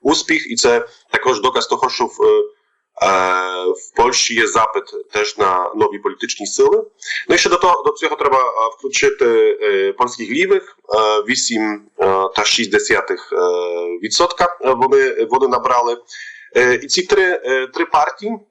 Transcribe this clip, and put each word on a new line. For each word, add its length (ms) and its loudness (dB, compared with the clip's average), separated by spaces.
успіх, 500 -2
і 40 -6
це 300 2
також 300 0
доказ 260 0
того, 220 -2
що 160 -2
в, 180 -2
е, 200 6
е, 640 0
в 240 -8
Польщі 400 2
є 120 2
запит 360 0
теж 260 -2
на 380 0
нові 240 0
політичні 480 -6
сили. 360 2
Ну 60 4
і 20 2
ще 120 2
до 80 2
того, 260 2
до 80 0
цього 240 -4
треба, 240 2
а, 280 0
включити, 960 2
е, 320 0
польських 360 -6
лівих. 480 0
Е, 340 2
вісім, 520 -2
е, 60 2
та 80 -2
шість 280 -2
десятих, 600 -2
е, 40 -2
відсотка, 580 0
е, 120 2
вони, 560 2
вони 180 2
набрали. 500 0
Е, 200 4
і 120 -8
ці 140 0
три, 440 2
е, 280 -2
три 120 -2
партії 520 -2